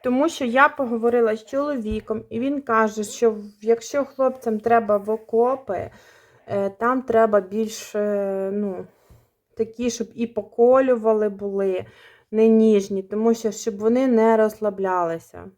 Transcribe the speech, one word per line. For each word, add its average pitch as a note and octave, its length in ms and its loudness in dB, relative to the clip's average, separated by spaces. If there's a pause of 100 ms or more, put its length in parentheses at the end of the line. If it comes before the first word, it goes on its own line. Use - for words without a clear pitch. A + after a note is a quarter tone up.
Тому B3+ 260 2
що D#4 160 -6
я B3+ 240 4
поговорила A#3 680 0
з A3 80 -14
чоловіком, A3+ 840 -6
і A3+ 100 -6
він C#4 200 -4
каже, A3 440 0
що A3+ 260 0
в-, G#3 120 -10 (200)
якщо A#3 420 0
хлопцям B3+ 560 -2
треба A3+ 360 2
в G3+ 140 -4
окопи, A3+ 800 -2 (560)
е, G3 240 -2
там B3 320 -2
треба A3+ 380 4
більш, G#3+ 540 -8
е, G3+ 580 -2
ну, G3 340 -6 (680)
такі, A#3 340 -4
щоб A3+ 240 -8
і A#3 120 -4
поколювали A3+ 1040 2
були, G3 560 -4 (460)
не A3 180 4
ніжні, G#3 540 4
тому A3 320 0
що, A3+ 180 -4
щоб G3+ 260 -8
вони A#3 280 2
не A3+ 300 4
розслаблялися. F#3+ 1080 -2 (140)